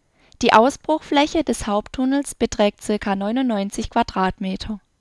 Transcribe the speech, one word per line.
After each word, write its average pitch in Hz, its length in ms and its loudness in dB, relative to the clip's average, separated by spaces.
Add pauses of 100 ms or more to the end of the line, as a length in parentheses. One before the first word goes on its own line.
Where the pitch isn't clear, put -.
(420)
Die 240 100 4
Ausbruchfläche 294 920 2
des - 240 -4
Haupttunnels 262 680 -2
beträgt - 480 0
circa 208 340 -2
neunundneunzig 214 760 -2
Quadratmeter. 190 880 -2 (220)